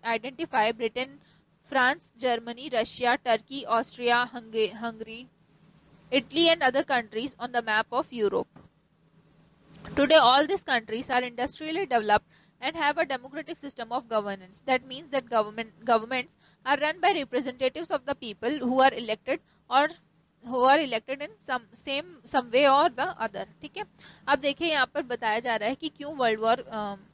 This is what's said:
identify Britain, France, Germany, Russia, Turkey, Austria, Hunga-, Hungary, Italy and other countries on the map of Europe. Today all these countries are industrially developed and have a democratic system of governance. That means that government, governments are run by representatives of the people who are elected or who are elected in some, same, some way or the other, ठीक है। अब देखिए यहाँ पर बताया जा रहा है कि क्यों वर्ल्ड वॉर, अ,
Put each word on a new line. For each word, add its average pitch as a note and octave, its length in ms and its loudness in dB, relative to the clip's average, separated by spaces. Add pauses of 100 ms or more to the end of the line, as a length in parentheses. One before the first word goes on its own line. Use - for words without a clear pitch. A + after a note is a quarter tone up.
identify A#3 680 -2
Britain, A#3 360 -6 (640)
France, C4+ 340 0 (180)
Germany, A#3+ 480 -4
Russia, A#3+ 460 0 (100)
Turkey, A#3+ 400 -2
Austria, A#3+ 680 0
Hunga-, A3 380 -2
Hungary, A3+ 540 -12 (840)
Italy D4 360 2
and E4 140 4
other B3+ 220 2
countries A#3+ 560 -2
on B3 120 -8
the A#3+ 100 0
map A3 300 0
of C4 200 -2
Europe. G#3 500 -2 (1300)
Today C#4+ 240 6
all C4+ 280 6
these F#4+ 180 -4
countries A#3 460 -4
are B3 120 2
industrially C#4 640 -6
developed G#3+ 400 2 (360)
and D#4 140 -6
have D4 220 0
a D#4 80 0
democratic C4+ 520 -10
system A#3 340 -12
of A#3+ 160 -6
governance. G3+ 600 -6
That C4 200 2
means C4 240 -12
that C4 180 -2
government, A3 540 -2
governments A#3+ 480 0 (340)
are C4+ 140 2
run D#4 200 -2
by E4 240 2
representatives B3+ 640 -4
of D4+ 160 -2
the - 100 -4
people A#3+ 420 -4
who B3+ 220 2
are C4+ 140 6
elected A#3+ 440 -4 (320)
or C#4 180 4 (600)
who B3 100 -4
are C4 200 6
elected C4+ 440 -4
in D4+ 60 -10 (220)
some, B3+ 120 -4 (120)
same, D4 520 -10
some B3 240 -2
way C4 160 4
or C#4 280 4
the - 240 -4
other, G#3 260 -8 (180)
ठीक - 140 -16
है। F#4+ 80 -8 (440)
अब C#4 100 4
देखिए C#4+ 340 -2
यहाँ C#4 140 2
पर D4 160 -4
बताया A#3 360 -2
जा A#3+ 180 -2
रहा G#3+ 120 -2
है C4 60 -2
कि D#4 140 -8
क्यों C#4+ 280 -12
वर्ल्ड A3+ 240 2
वॉर, A3+ 200 2 (120)
अ, G#3 220 -6 (200)